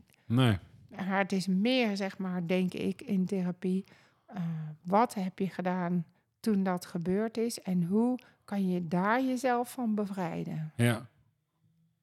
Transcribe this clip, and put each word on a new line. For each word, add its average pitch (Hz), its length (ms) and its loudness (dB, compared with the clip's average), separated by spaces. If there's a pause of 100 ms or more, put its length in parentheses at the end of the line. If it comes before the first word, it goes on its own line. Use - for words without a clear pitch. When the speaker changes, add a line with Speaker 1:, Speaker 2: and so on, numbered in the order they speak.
(260)
Speaker 1:
Nee. 117 320 6 (300)
Speaker 2:
Maar 196 300 -4
het 196 140 0
is 185 140 0
meer, 208 500 2
zeg 196 220 -6
maar, 180 280 -4
denk 185 280 2
ik, - 280 -4
in 185 240 0
therapie, 185 580 -2 (420)
eh, - 160 -8 (400)
wat 208 320 2
heb 185 240 -4
je 196 100 -2
gedaan 180 560 -2 (360)
toen 202 220 2
dat 185 240 -2
gebeurd 190 500 -2
is 233 260 -2
en 180 220 0
hoe 233 340 2 (260)
kan 196 240 -2
je 180 200 0
daar 196 340 2
jezelf 247 500 0
van 233 220 -2
bevrijden? 165 840 -4
Speaker 1:
Ja. 120 300 2 (960)